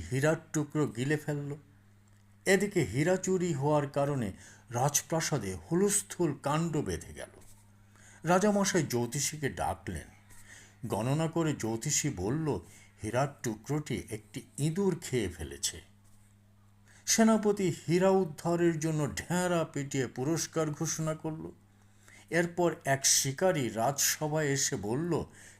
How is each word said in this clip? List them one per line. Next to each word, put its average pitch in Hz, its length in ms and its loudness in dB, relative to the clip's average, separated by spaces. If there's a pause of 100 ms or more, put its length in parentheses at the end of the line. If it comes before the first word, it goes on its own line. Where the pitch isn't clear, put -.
হীরার 135 380 2 (120)
টুকরো 151 360 0
গিলে 143 300 0
ফেলল। 143 340 -6 (920)
এদিকে 190 400 2
হীরা 151 320 2
চুরি 185 360 0
হওয়ার 147 360 2
কারণে 139 380 0 (440)
রাজপ্রাসাদে 135 880 -2
হুলস্থুল 180 720 0 (100)
কাণ্ড 156 400 0
বেঁধে 90 320 -6
গেল। 69 200 -14 (920)
রাজামশাই 190 600 4
জ্যোতিষীকে 127 680 -2
ডাকলেন। 80 560 -6 (760)
গণনা 127 420 0
করে 160 280 0
জ্যোতিষী 113 600 -2
বলল, 127 320 -2 (480)
হীরার 123 420 -2
টুকরোটি 123 600 -4 (120)
একটি 107 300 -10 (180)
ইঁদুর 170 440 0
খেয়ে 110 280 -2
ফেলেছে। 71 480 -8 (1300)
সেনাপতি 208 600 4 (100)
হীরা 180 360 4
উদ্ধারের 170 680 2
জন্য 156 220 0 (120)
ঢেঁড়া 180 520 0
পিটিয়ে 139 440 -2
পুরস্কার 160 640 -2
ঘোষণা 156 440 -2
করল। 160 280 -8 (880)
এরপর 170 380 2 (160)
এক 135 160 2 (100)
শিকারী 151 600 2
রাজসভায় 147 800 0
এসে 139 300 0
বলল, 131 320 -2 (480)